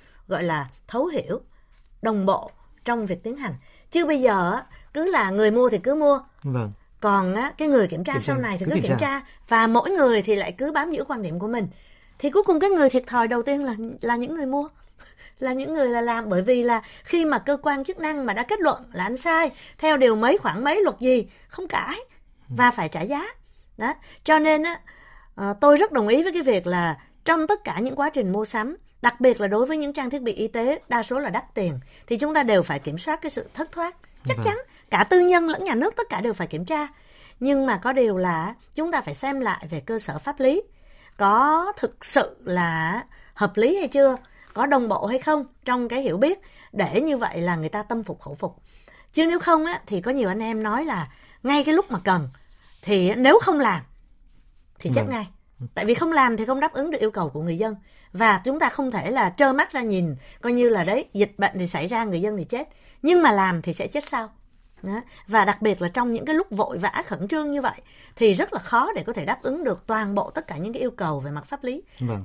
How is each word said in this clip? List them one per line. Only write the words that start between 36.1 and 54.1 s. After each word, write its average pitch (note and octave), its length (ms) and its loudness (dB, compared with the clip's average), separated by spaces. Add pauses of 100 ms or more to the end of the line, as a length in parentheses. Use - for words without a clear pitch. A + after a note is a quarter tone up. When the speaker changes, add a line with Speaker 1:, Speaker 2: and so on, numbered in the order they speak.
Speaker 1:
cả F#3+ 100 -4
đều A3+ 120 -2
phải F3 140 -6
kiểm D#3+ 180 -8
tra. D4+ 240 -4 (520)
Nhưng C4+ 260 2
mà G#3+ 120 0
có B3 140 -2
điều A#3 240 2
là F3+ 380 -2 (200)
chúng D#4+ 180 -4
ta D4 80 0
phải - 140 -8
xem C4+ 260 -4
lại G#3 300 -4
về D#3+ 100 -6
cơ A3+ 180 -6
sở D3+ 200 -8
pháp C#4+ 220 -6
lý, C#4+ 220 4 (540)
có D4 600 4
thực - 280 -6
sự - 400 0
là F3 580 -2 (320)
hợp G3 220 -2
lý C4 220 4
hay C#4+ 100 -2
chưa, C#4 280 4 (380)
có A#3+ 120 0
đồng C4 220 2
bộ - 180 -2
hay B3 120 -2
không D4 280 0 (180)
trong B3 240 -2
cái B3 140 -4
hiểu F3+ 140 -2
biết, D4 240 2 (320)
để G3 280 0
như D4+ 160 0
vậy G#3+ 240 -4
là F3 160 0
người D#3 120 -4
ta G#3 140 -6
tâm A3 200 -6
phục D#3+ 180 -12
khẩu C#3+ 140 -14
phục. F3 220 -8 (560)
Chứ D#4+ 140 2
nếu E4+ 120 2
không E4 260 2
á, F4 220 -6
thì F#3+ 140 -4
có G#3 100 -2
nhiều C4 180 0
anh G#3 140 -4
em A3 200 -4
nói A3 220 -2
là F#3+ 240 -6 (340)
ngay C#4+ 220 2
cái D#4 100 2
lúc F#4+ 160 2
mà G#3+ 140 -4
cần F3 240 0 (540)
thì G3 320 2
nếu C4+ 280 8
không D#4 180 0
làm G3 200 2 (960)